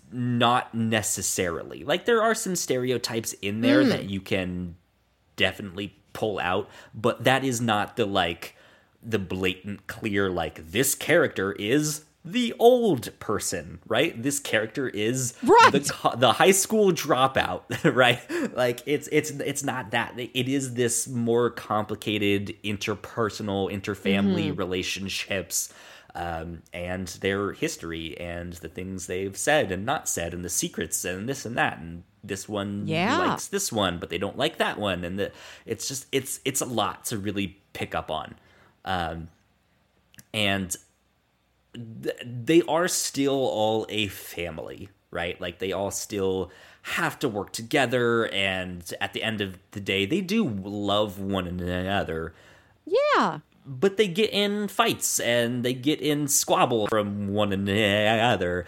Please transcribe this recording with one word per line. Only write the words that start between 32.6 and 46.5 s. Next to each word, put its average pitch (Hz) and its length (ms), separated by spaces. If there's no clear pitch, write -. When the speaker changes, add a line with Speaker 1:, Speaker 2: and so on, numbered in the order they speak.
Speaker 2:
Yeah. 180 320
Speaker 1:
likes 320 300
this 196 220
one, 95 280
but 90 100
they 85 80
don't 95 220
like 147 180
that 208 220
one. 92 260
And 92 140
the, 98 120
it's - 200
just, - 260
it's, - 340
it's - 160
a - 20
lot 110 420
to 113 120
really 98 400
pick - 200
up 82 160
on. 78 240
Um, 82 420
and 98 420
th-, 120 500
they 120 380
are 170 260
still 139 460
all 110 540
a 104 200
family, 82 800
right? 87 300
Like, 90 180
they 95 140
all 98 180
still 95 600